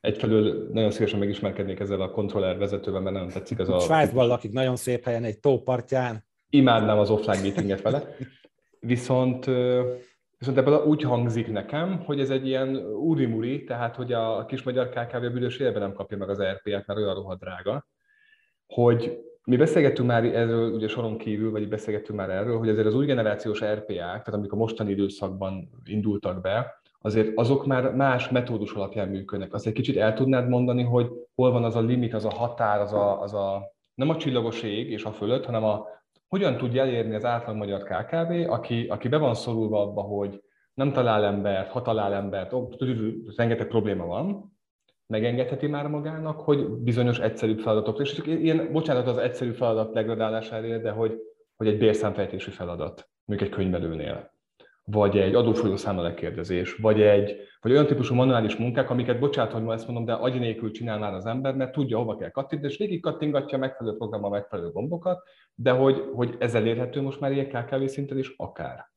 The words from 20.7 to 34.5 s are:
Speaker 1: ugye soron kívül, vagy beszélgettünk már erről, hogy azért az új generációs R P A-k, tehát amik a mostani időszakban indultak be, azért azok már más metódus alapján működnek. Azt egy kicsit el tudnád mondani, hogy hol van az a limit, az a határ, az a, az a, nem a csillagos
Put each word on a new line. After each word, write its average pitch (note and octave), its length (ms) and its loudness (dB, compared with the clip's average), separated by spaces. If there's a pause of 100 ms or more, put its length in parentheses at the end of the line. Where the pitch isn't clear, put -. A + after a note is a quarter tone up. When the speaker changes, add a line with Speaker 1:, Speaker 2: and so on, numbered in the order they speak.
Speaker 1:
ugye G#2+ 160 -2
soron A2 300 -4
kívül, A2 320 -2
vagy G#2+ 180 -4
beszélgettünk G#2 500 -6
már F#2+ 120 -4
erről, A2 280 0
hogy A2 100 0
azért G#2+ 180 4
az G#2+ 80 4
új C#3 120 4
generációs A2 580 0
R G#2+ 200 -2
P - 60 -12
A-k, F#2+ 60 -4
tehát F#2 380 -6
amik G#2 180 -4
a G2+ 40 -2
mostani A2 340 0
időszakban F#2+ 800 -4 (140)
indultak G2+ 560 -2
be, G2+ 380 -2 (200)
azért A2 400 2
azok C3+ 280 2
már C3 280 0
más B2+ 340 2
metódus A#2+ 440 0
alapján G2+ 360 -4
működnek. F#2+ 460 -6
Azt G#2 120 -4
egy A2 60 0
kicsit - 240 0
el A2 180 4
tudnád C3 340 2
mondani, B2 340 2
hogy A#2+ 280 2 (240)
hol B2+ 180 4
van A#2+ 120 4
az A#2 120 0
a A#2 40 2
limit, A#2+ 340 2
az G#2+ 100 -2
a G#2+ 60 0
határ, A2 500 0
az G2+ 120 -2
a, G2+ 280 2
az G2+ 140 -6
a, G2 380 -4 (220)
nem C3+ 140 0
a D#3+ 80 2
csillagos B2 460 -2